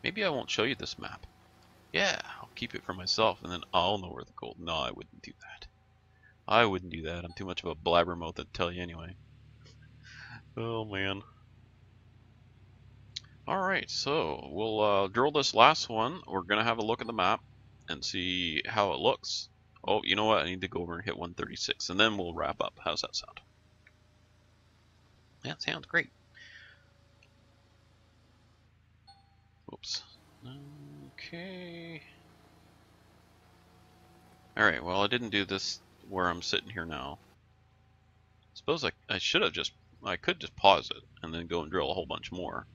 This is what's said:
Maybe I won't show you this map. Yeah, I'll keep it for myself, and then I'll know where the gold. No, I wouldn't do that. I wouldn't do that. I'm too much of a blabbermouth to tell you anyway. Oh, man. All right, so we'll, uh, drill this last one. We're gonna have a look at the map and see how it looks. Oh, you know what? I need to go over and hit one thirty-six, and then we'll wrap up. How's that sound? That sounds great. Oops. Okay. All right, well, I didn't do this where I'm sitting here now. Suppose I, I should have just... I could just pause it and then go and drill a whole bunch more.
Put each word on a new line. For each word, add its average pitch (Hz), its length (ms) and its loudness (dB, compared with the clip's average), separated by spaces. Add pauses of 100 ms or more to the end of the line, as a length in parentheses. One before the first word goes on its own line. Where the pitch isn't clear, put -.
Maybe 202 220 -2
I 185 60 2
won't 135 200 -4
show - 140 2
you 131 120 0
this - 220 -8
map. - 300 -12 (640)
Yeah, 190 300 0 (180)
I'll - 160 -16
keep - 200 -8
it - 80 -8
for 92 100 -6
myself, 92 500 2
and 87 80 -6
then 87 120 -6 (100)
I'll 95 240 4
know 92 140 -8
where 64 120 -10
the - 100 -18
gold. - 260 -12
No, 82 160 -6
I 64 160 -2
wouldn't - 300 -16
do - 200 -16
that. - 260 -18 (800)
I 113 180 8
wouldn't 90 280 -2
do 82 100 -8
that. 85 220 -6
I'm 82 80 -12
too 98 120 -8
much 90 180 -6
of 87 60 -4
a 78 60 -4
blabbermouth 85 600 2
to - 100 -8
tell 87 260 -2
you 90 100 -8
anyway. 85 340 -10 (1400)
Oh, 113 300 -4
man. 98 360 -2 (2250)
All 190 140 0
right, 185 280 0
so 90 600 0
we'll, 107 280 0
uh, 101 280 8
drill 120 240 4
this 147 220 2
last 131 340 8
one. 120 400 0
We're 92 140 0
gonna 104 220 4
have 117 160 2
a 104 60 0
look 117 160 0
at 117 60 -4
the 120 60 -6
map 101 300 4 (440)
and 80 160 -6
see 90 600 0
how 101 280 2
it 65 60 -2
looks. - 500 0 (380)
Oh, 104 160 4
you 95 120 2
know 107 100 2
what? 107 160 6
I 73 40 0
need 92 160 -4
to 95 60 -4
go 87 140 -4
over 85 140 -6
and 92 100 -10
hit 95 100 -2
one 87 200 -10
thirty-six, - 560 -6
and 95 80 -2
then 107 180 6
we'll 85 160 -4
wrap 80 260 -2
up. - 240 -4
How's 82 180 -2
that - 140 -8
sound? - 240 -8 (2000)
That - 180 -8
sounds 156 240 -6
great. - 240 0 (3500)
Oops. - 320 -10 (1080)
Okay. 170 880 -12 (2500)
All 107 60 6
right, 76 200 4
well, 92 200 2
I 101 40 4
didn't 120 220 0
do 101 160 0
this 95 340 -4 (300)
where 92 180 0
I'm 85 140 -2
sitting - 300 -2
here 90 140 -6
now. 71 340 -8 (1400)
Suppose 151 280 -2
I, 104 80 0 (160)
I 98 120 -2
should - 240 2
have 78 100 0
just... 82 180 -4 (320)
I 90 120 -2
could - 240 -2
just - 160 -12
pause 95 340 8
it - 140 -8 (180)
and 80 100 -8
then 85 140 -6
go 85 160 -2
and 76 80 -8
drill 78 220 2
a - 20 0
whole 90 140 -2
bunch - 240 -8
more. 80 440 -6